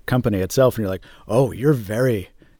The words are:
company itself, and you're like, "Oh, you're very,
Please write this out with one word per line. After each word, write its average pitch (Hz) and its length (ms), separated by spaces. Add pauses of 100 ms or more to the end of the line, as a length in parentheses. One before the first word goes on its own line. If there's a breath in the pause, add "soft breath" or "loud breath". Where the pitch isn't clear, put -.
company 120 320
itself, 113 380
and 110 80
you're 95 60
like, 92 120 (240 loud breath)
"Oh, 120 240
you're 117 220
very, 110 560 (320 soft breath)